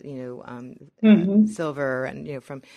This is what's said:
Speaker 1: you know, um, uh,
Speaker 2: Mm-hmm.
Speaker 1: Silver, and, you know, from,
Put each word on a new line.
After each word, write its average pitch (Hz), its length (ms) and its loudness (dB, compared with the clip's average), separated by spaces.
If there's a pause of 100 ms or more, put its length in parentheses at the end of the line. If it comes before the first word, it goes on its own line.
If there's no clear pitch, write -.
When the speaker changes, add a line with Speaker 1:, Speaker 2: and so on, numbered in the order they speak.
Speaker 1:
you 143 100 -14
know, 127 320 -12
um, 123 300 -16 (260)
uh, 220 60 4
Speaker 2:
Mm-hmm. 202 400 6
Speaker 1:
Silver, 139 580 -4
and, 143 220 -10
you 147 80 -10
know, 127 60 -12
from, 135 200 -14 (160)